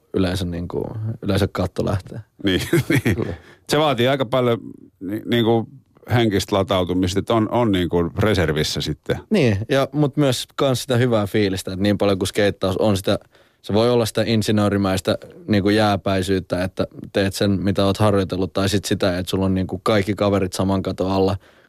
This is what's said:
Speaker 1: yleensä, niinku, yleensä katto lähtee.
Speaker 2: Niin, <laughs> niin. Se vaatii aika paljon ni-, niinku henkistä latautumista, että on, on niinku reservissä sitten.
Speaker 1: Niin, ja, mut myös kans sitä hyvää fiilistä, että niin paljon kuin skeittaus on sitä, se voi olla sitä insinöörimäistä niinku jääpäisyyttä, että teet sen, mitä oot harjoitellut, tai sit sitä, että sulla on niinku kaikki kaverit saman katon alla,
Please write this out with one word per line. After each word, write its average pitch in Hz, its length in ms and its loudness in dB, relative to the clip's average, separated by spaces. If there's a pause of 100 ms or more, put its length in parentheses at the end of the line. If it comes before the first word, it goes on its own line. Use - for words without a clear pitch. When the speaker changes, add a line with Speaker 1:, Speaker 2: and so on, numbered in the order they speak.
(140)
Speaker 1:
yleensä, 92 300 0
niinku, 87 400 -6 (380)
yleensä 98 300 0
katto 92 320 -4
lähtee. - 360 -4 (240)
Speaker 2:
Niin, 131 160 2 (220)
<laughs> - 100 -2 (120)
niin. 110 220 0 (420)
Se 147 100 2
vaatii 131 300 2
aika 135 160 0
paljon 123 340 0 (420)
ni-, 101 260 -6
niinku 113 420 2 (460)
henkistä 107 420 2
latautumista, 92 640 0
että 117 160 0
on, 107 160 2
on 117 220 2
niinku 85 460 0
reservissä 82 600 0
sitten. - 380 -4 (120)
Speaker 1:
Niin, 127 280 4 (100)
ja, 135 240 0
mut 147 240 0
myös 139 300 0 (100)
kans 135 260 0
sitä 127 140 -2
hyvää 117 300 2
fiilistä, 98 460 -2
että 92 100 -4
niin 101 160 2
paljon 101 200 2
kuin 92 100 -2
skeittaus 95 480 0
on 101 200 2
sitä, 95 220 -2 (440)
se - 100 -6
voi 110 180 4
olla 120 160 2
sitä 110 200 -2
insinöörimäistä 101 920 2 (300)
niinku 101 200 2
jääpäisyyttä, 95 960 0
että - 220 -4 (260)
teet 98 220 0
sen, 104 160 0 (140)
mitä 98 200 0
oot 98 140 2
harjoitellut, 95 540 0
tai 98 160 0
sit 98 160 0
sitä, 95 340 -2
että 92 120 -6
sulla 95 160 0
on 95 80 0
niinku 92 280 -4
kaikki 104 320 0
kaverit 98 380 0
saman 95 300 0
katon 92 280 -4
alla, 95 260 2 (320)